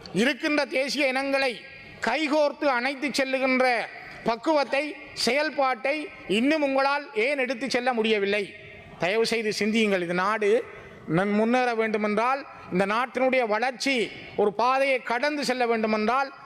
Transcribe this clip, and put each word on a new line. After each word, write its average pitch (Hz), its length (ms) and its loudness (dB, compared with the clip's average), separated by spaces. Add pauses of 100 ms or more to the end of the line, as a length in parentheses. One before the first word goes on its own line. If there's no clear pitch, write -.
(140)
இருக்கின்ற 285 520 2
தேசிய 269 420 0
இனங்களை 269 540 0 (400)
கைகோர்த்து 294 640 2
அணைத்து 262 420 0
செல்லுகின்ற 262 720 2 (460)
பக்குவத்தை, 269 720 0 (180)
செயல்பாட்டை 269 960 0 (180)
இன்னும் 269 340 2
உங்களால் 277 540 0
ஏன் 254 220 0
எடுத்து 254 320 -2
செல்ல 247 240 0
முடியவில்லை? 208 640 0 (440)
தயவு 214 260 2
செய்து 220 340 -2
சிந்தியுங்கள். 208 420 2
இது 175 120 -2
நாடு 208 500 2 (520)
நன்-, 202 160 2
முன்னேற 233 440 2
வேண்டுமென்றால், 220 680 0 (260)
இந்த 180 140 2
நாட்டினுடைய 247 640 0
வளர்ச்சி 233 640 0 (240)
ஒரு 202 180 2
பாதையை 262 460 2
கடந்து 277 460 -2
செல்ல 247 220 0
வேண்டுமென்றால், 220 680 0 (120)